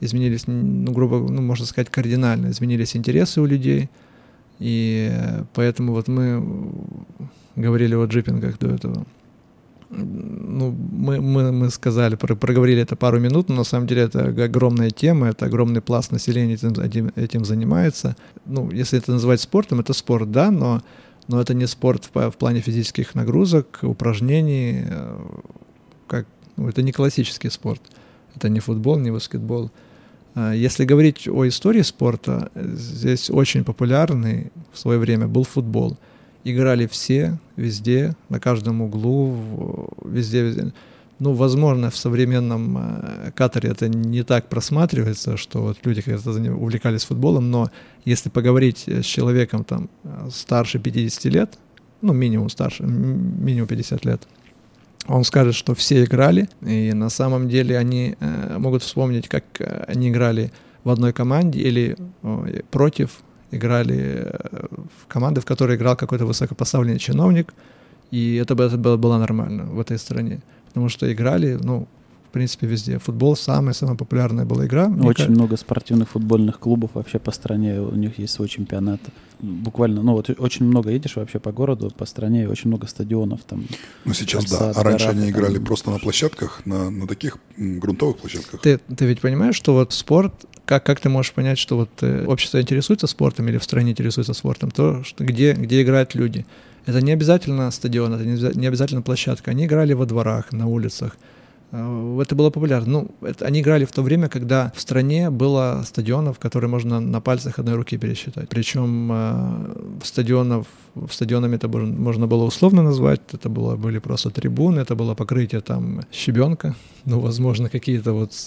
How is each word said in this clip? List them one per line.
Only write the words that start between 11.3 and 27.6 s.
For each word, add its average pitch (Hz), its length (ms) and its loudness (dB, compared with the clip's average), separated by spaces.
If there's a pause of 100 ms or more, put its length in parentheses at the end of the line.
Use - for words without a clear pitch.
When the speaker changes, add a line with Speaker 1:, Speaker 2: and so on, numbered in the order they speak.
Speaker 1:
мы 123 180 2
сказали, 117 460 0
про-, 107 200 -2
проговорили 123 460 4
это - 140 -2
пару 120 240 4
минут, 139 300 2
но 131 60 0
на 123 80 0
самом 123 240 0
деле 123 160 4
это 123 280 2
г-, 117 140 0
огромная 120 440 2
тема, 143 380 2
это 113 180 -2
огромный 117 360 2
пласт 117 300 -2
населения 117 440 0
этим, 117 140 -2 (120)
этим, 113 340 -2
этим 117 300 -2
занимается. 123 720 0 (300)
Ну, 131 260 -4
если 123 280 -2
это 123 120 -2
называть 123 300 4
спортом, 190 380 0
это 131 140 -2
спорт, 110 380 0
да, 143 180 4
но, 123 320 2 (460)
но 120 120 2
это 123 140 0
не 123 140 2
спорт 123 380 0
в - 40 -20
па-, 113 220 0
в - 60 -20
плане 120 240 2
физических 117 520 -2
нагрузок, 143 720 2
упражнений, 123 1080 0
э, 62 300 -10 (880)
как, 120 180 -4 (320)
ну, 127 120 -2
это 127 120 0
не 131 100 2
классический 135 580 -2
спорт. - 320 -6 (540)